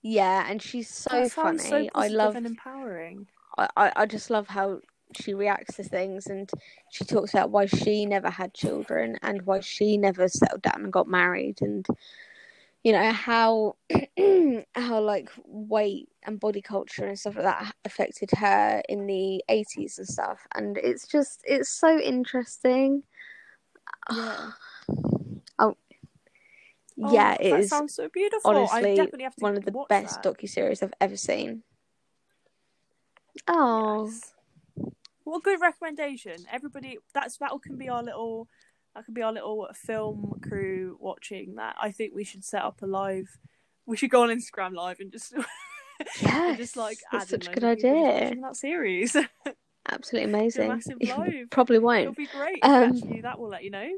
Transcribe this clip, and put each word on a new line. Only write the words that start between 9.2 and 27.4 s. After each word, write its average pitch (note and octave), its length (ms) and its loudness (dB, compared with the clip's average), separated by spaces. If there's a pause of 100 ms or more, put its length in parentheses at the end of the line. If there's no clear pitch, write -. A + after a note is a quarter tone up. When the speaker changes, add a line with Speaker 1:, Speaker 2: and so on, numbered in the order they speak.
Speaker 1:
and G3+ 220 -4
why F#3+ 140 2
she G#3 380 2
never F#3 300 4
settled - 340 2
down - 220 0
and F#3+ 100 -6
got F3+ 140 2
married, F3+ 540 0
and, G3+ 240 -4 (1000)
you A3+ 80 6
know, G#3+ 200 6
how, A3+ 640 2 (140)
<clears throat> D#4 280 0 (580)
how, A#3+ 260 0
like, G#3 280 0 (160)
weight G#3+ 640 -2 (140)
and G#3 160 -8
body G3+ 220 -2
culture - 440 -6
and G3 140 -6
stuff G#3 160 -8
like - 100 -4
that G#3 300 -2 (100)
affected - 520 -4
her G#3 520 4
in G3+ 180 -4
the F#3+ 420 -2
eighties - 500 -2
and F#3+ 80 -12
stuff. - 320 -6 (160)
And G3+ 220 -4
it's - 300 -2
just, - 380 0
it's C#4 240 0
so D#4+ 300 6
interesting. B3+ 1040 0 (1080)
Speaker 2:
Yeah. A3+ 440 -6
Speaker 1:
<sighs> - 60 -20 (1000)
Oh. A3 160 4 (1300)
Speaker 2:
Oh, G#3+ 100 2
Speaker 1:
Yeah, G3+ 260 8
it F#3+ 120 4